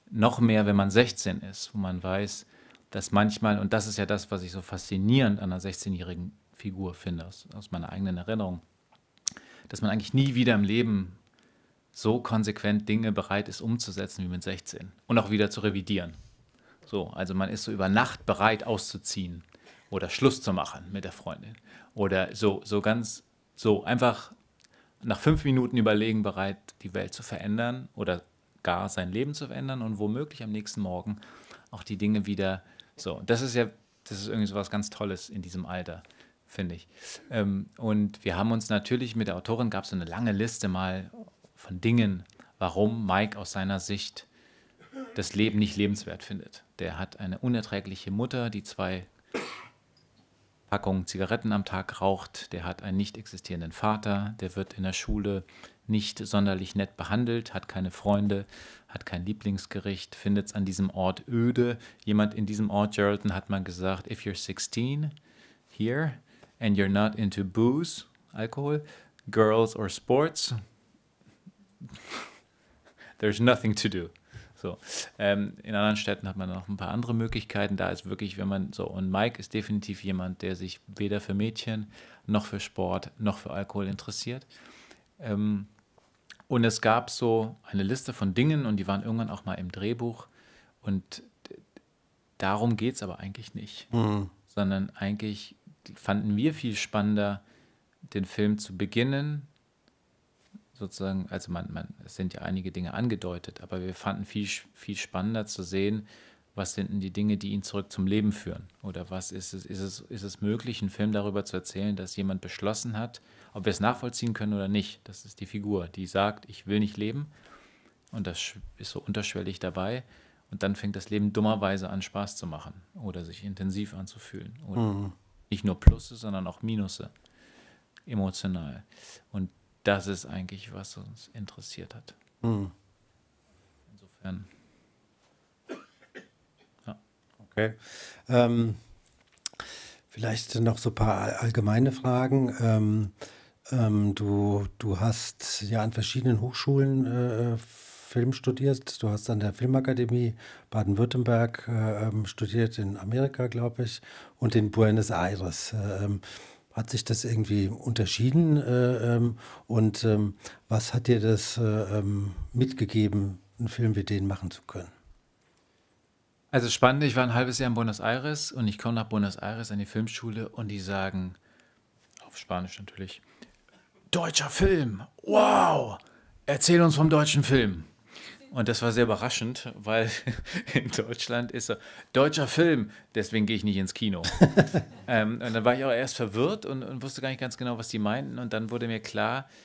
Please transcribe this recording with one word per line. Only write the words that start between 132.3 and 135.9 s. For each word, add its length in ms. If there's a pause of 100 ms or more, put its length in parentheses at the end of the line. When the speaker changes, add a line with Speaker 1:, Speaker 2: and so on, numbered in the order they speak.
Speaker 2:
Mhm. 300 (1200)
Speaker 1:
Insofern. 540 (2500)